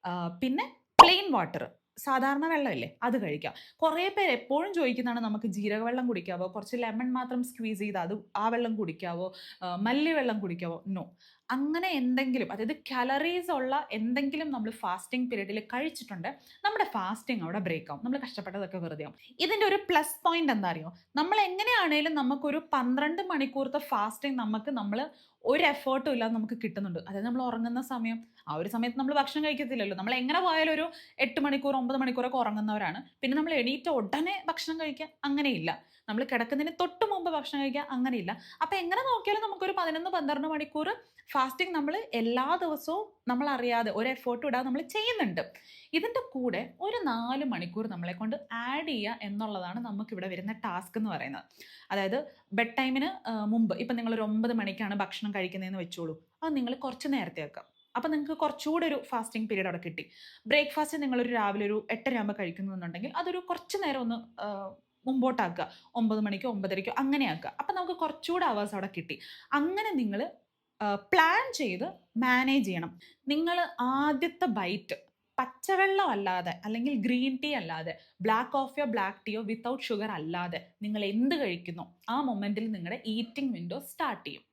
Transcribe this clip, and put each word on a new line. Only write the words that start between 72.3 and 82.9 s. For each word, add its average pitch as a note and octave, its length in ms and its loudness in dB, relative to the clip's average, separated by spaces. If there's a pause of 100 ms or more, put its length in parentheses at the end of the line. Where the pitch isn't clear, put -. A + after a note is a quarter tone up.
ചെയ്യണം. F3 260 -2 (360)
നിങ്ങൾ E4 300 2 (320)
ആദ്യത്തെ D4 580 2
ബൈറ്റ് G3 480 -2 (420)
പച്ചവെള്ളം F#4+ 720 2
അല്ലാതെ F#3 440 0 (100)
അല്ലെങ്കിൽ A#3 320 -2
ഗ്രീൻ B3 400 2
ടീ D4 180 -4
അല്ലാതെ D#3+ 400 -4 (280)
ബ്ലാക്ക് A3 300 2
കോഫിയോ C#4 340 0
ബ്ലാക്ക് G3+ 380 -2
ടീയോ G#3+ 200 -4
without A3+ 380 -4
sugar G#3+ 280 -4
അല്ലാതെ F3 500 -4 (220)
നിങ്ങൾ G#3 240 -2
എന്ത് A#3+ 300 2
കഴിക്കുന്നു F3 500 -4 (240)
ആ A#3 120 0
മൊമെന്റിൽ G#3+ 500 -2
നിങ്ങളുടെ F#3 340 -6